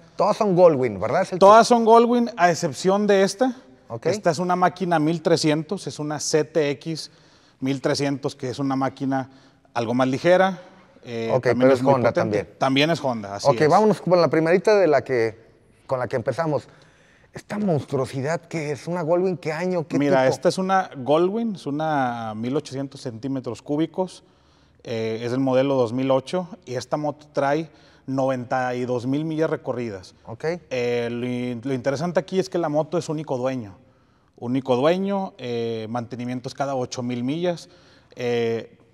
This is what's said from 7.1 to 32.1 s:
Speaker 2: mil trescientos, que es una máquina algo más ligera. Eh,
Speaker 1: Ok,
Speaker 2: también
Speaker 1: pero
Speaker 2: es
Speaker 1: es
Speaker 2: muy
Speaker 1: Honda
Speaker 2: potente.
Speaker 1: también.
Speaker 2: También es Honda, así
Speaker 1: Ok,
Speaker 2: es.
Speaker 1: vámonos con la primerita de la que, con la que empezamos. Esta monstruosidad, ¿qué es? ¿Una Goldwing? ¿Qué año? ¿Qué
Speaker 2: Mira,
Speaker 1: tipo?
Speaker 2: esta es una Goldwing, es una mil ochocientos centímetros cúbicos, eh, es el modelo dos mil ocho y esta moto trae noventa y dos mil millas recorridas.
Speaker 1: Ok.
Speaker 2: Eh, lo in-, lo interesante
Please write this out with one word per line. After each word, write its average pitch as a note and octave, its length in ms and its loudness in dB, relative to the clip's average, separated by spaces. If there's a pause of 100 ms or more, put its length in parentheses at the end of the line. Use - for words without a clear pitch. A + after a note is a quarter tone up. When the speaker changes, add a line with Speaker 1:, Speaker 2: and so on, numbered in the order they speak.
Speaker 2:
mil C3+ 220 -4
trescientos, C#3 540 -2
que B2+ 140 -8
es A#2+ 100 -8
una C3+ 160 -2
máquina C3+ 540 -4 (440)
algo A#2+ 200 -2
más B2+ 140 2
ligera. F3+ 540 2 (420)
Eh, A2+ 300 -6
Speaker 1:
Ok, B2+ 100 0
Speaker 2:
también A#2+ 160 2
Speaker 1:
pero C3 140 6
Speaker 2:
es B2 60 2
Speaker 1:
es B2+ 40 -4
Speaker 2:
muy C#3 120 6
Speaker 1:
Honda A#2 140 2
Speaker 2:
potente. A2+ 300 0
Speaker 1:
también. - 200 -10
Speaker 2:
También C#3 320 2
es D#3+ 120 -4
Honda, G#2+ 320 -6
así G#2 140 0
Speaker 1:
Ok, C#3+ 120 2
Speaker 2:
es. D3+ 80 4
Speaker 1:
vámonos G#3 320 4
con F3 200 2
la D#3+ 80 4
primerita E3+ 460 2
de F#3+ 120 4
la C#3 160 4
que, A2+ 340 -2 (500)
con C3 120 -4
la B2 80 -4
que - 100 -6
empezamos. C3+ 500 -4 (680)
Esta - 240 -12
monstruosidad, C#3+ 840 -2
¿qué D3+ 300 -8
es? - 160 -10
¿Una F3 140 -6
Goldwing? F3 360 0
¿Qué D#3 140 -6
año? F3 360 -4
¿Qué - 100 -2
Speaker 2:
Mira, C#3 260 4
Speaker 1:
tipo? C3 120 4
Speaker 2:
esta F3+ 140 0
es - 100 -4
una F#3+ 360 0
Goldwing, F3+ 600 0
es - 100 -14
una C#3 680 -4
mil A#2+ 200 -4
ochocientos C3+ 460 -8
centímetros B2 600 -8
cúbicos, D#3+ 600 -4 (600)
eh, A2+ 400 -4
es A#2+ 100 -4
el C3 60 -2
modelo C3+ 340 2
dos A#2+ 200 0
mil C3 180 0
ocho E3+ 360 -2 (180)
y B2+ 100 -10
esta C3 200 -6
moto D3 380 -6
trae D3 380 -2 (340)
noventa C3 720 -4
y B2 100 -4
dos B2 220 -4
mil D3 180 -2
millas D#3 240 -2
recorridas. A#2+ 640 -8 (140)
Speaker 1:
Ok. A2+ 180 -12 (240)
Speaker 2:
Eh, A#2+ 420 -2
lo A#2+ 140 -6
in-, B2 380 -6
lo C3+ 100 -4
interesante C#3 460 -2